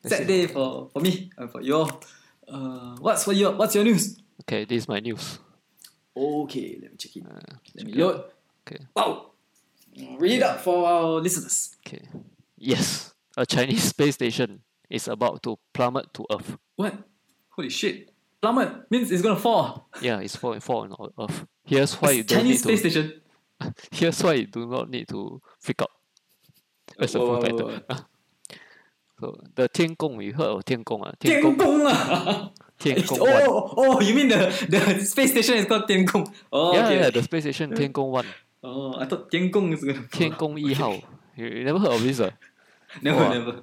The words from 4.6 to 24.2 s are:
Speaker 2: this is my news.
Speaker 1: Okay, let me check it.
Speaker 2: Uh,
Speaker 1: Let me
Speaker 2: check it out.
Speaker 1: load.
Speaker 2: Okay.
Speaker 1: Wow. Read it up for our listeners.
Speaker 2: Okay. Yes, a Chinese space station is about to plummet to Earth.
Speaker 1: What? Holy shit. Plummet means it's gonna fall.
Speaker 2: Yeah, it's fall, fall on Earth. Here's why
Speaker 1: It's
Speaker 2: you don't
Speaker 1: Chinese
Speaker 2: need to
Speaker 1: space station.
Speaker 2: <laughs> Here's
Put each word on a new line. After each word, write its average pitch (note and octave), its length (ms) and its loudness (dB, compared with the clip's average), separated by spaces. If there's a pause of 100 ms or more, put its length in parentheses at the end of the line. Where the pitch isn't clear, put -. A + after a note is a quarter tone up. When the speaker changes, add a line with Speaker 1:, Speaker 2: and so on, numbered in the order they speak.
Speaker 2:
this A#2 180 -2
is - 40 -12
my G#2 120 -4
news. A2 400 -8 (760)
Speaker 1:
Okay, C#3+ 680 -4
let - 100 -20
me - 60 -20
check - 180 -16
it. - 100 -16
Speaker 2:
Uh, - 320 -20 (180)
Speaker 1:
Let G#3+ 100 -14
me G#3+ 80 -12
Speaker 2:
check C3+ 60 0
it D#3+ 40 4
out. F#3 120 2
Speaker 1:
load. - 80 -12 (440)
Speaker 2:
Okay. - 120 -16 (160)
Speaker 1:
Wow. - 360 -2 (880)
Read G#3 180 4
it G#3 60 2
up - 180 0
for F3 240 2
our E3 360 2
listeners. - 540 -4 (100)
Speaker 2:
Okay. - 160 -18 (560)
Yes, - 560 -2 (220)
a B2 100 0
Chinese C#3 380 0
space D3 320 2
station A2+ 460 -4 (280)
is - 180 -6
about A#2 360 -2
to A2 140 -6 (160)
plummet B2+ 400 -2
to - 180 -12
Earth. - 260 -8 (180)
Speaker 1:
What? G3 180 -4 (560)
Holy D#3 200 -10
shit. - 400 -6 (320)
Plummet A3+ 500 0
means A#3+ 200 0
it's F3+ 100 2
gonna G#3 180 2
fall. F3+ 500 0 (120)
Speaker 2:
Yeah, A#2 180 -2
it's G2 160 -10
fall, A2+ 240 -6
fall A2 340 -4
on - 160 -14 (100)
Earth. - 260 -8 (200)
Here's C#3 300 2
why D3 140 0
Speaker 1:
It's C3 80 4
Speaker 2:
you A2 60 -2
don't - 160 2
Speaker 1:
Chinese B2 260 2
Speaker 2:
need - 60 2
to G#3+ 60 4
Speaker 1:
space D#3+ 160 0
station. D#3 280 -2 (360)
Speaker 2:
<laughs> - 340 -12
Here's E3+ 320 0